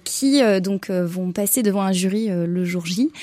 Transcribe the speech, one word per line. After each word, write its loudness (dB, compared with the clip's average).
qui, 2
euh, 4
donc, -2
euh, 0
vont -4
passer 0
devant 2
un 0
jury, 0
euh, 0
le -2
jour -4
J, 0